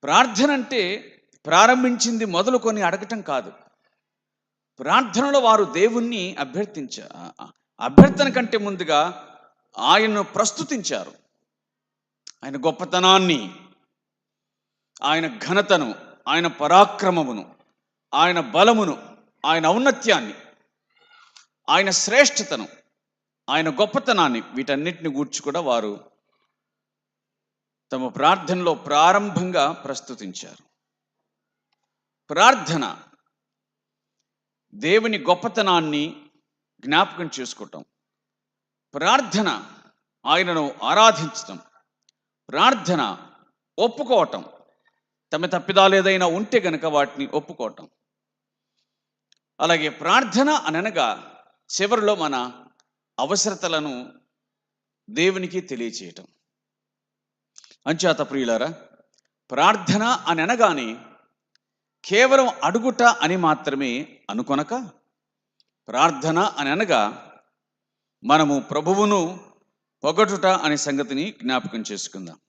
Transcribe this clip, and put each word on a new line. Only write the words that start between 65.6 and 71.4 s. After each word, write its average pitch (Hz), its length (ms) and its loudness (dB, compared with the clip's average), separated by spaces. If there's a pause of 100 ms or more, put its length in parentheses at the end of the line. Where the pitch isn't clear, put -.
ప్రార్థన 151 500 0
అని 143 320 -2
అనగా 147 600 -2 (920)
మనము 143 360 2
ప్రభువును 180 920 -2 (520)
పొగడుట 190 420 0
అనే 156 300 2
సంగతిని 139 540 -4
జ్ఞాపకం 117 640 -6